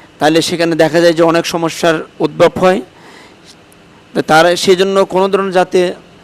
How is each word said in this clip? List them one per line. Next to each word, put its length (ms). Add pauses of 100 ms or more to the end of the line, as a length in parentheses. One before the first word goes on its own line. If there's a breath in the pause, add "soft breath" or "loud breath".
(180 loud breath)
তাহলে 240
সেখানে 340
দেখা 240
যায় 120
যে 100
অনেক 240
সমস্যার 600 (140)
উদ্ভব 300 (100)
হয়। 220 (1300 loud breath)
তো 80
তার, 340
সেই 200
জন্য 280
কোনো 240
ধরনের 240
যাতে 400 (320 loud breath)